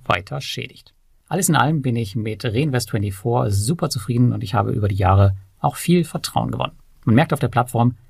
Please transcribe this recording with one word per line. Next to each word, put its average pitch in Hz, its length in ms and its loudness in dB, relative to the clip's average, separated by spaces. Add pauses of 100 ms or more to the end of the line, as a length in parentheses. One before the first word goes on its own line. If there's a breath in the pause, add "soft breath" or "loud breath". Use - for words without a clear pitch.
weiter 113 360 -4
schädigt. - 540 -14 (320)
Alles 180 220 -2
in 156 60 4
allem 135 280 2
bin 127 120 0
ich 113 200 -4
mit 110 300 -6
Reinvest 123 440 -2
twenty-four 113 600 -2
super 117 400 -2
zufrieden 120 400 0
und 107 120 -4
ich 101 120 -4
habe 107 160 0
über 104 160 0
die 101 80 0
Jahre 98 400 4 (240 loud breath)
auch 143 160 -2
viel 175 280 2
Vertrauen - 460 -4
gewonnen. - 280 -6 (260)
Man 113 100 2
merkt 156 200 4
auf 143 60 0
der 123 100 0
Plattform, 120 460 2 (140)